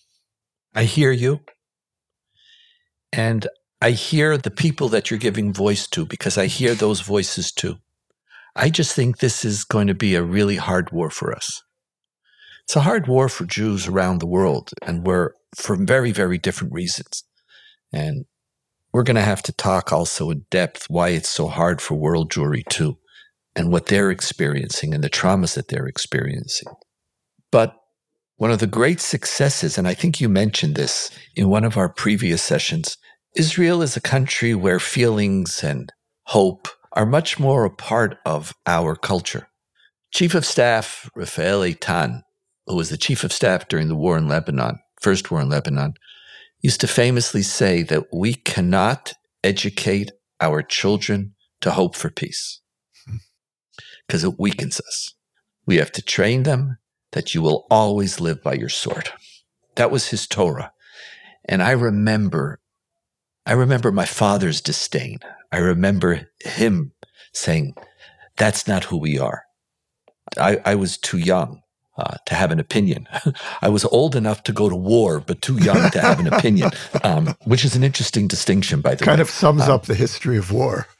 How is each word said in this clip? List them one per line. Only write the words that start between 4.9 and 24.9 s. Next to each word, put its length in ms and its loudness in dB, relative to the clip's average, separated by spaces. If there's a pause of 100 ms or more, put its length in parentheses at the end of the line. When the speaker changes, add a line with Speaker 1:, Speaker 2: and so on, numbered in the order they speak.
Speaker 1:
that 200 0
you're 80 -4
giving 340 -2
voice 360 0
to, 180 -4
because 320 -4
I 80 2
hear 280 0
those 260 0
voices 520 -2
too. 240 -6 (800)
I 160 2
just 240 0
think 240 0
this 260 0
is 200 -2
going 220 2
to 80 2
be 200 0
a 80 2
really 340 0
hard 360 -2
war 180 -2
for 240 -6
us. 280 -10 (1000)
It's 120 -2
a 60 4
hard 260 0
war 200 4
for 160 -8
Jews 440 -2
around 300 2
the 80 -4
world, 440 0 (120)
and 240 -6
we're 260 0 (240)
for 200 -4
very, 360 2
very 260 0
different 340 -4
reasons. 520 -8 (680)
And 320 -4 (680)
we're 100 2
gonna 200 2
have 220 0
to 80 -6
talk 400 0
also 380 -2
in 200 -6
depth 380 -2
why 220 0
it's 180 -2
so 200 -4
hard 320 0
for 140 -6
world 360 0
Jewry 380 -2
too, 300 -2 (580)
and 160 0
what 140 0
they're 240 4
experiencing 840 -4